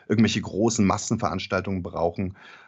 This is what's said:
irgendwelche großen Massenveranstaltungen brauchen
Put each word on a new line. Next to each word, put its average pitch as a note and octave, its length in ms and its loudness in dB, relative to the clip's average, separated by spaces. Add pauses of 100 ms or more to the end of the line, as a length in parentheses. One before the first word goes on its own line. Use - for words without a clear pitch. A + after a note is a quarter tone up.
irgendwelche - 340 2
großen - 440 2
Massenveranstaltungen F#2+ 960 -2
brauchen F2+ 540 -2 (320)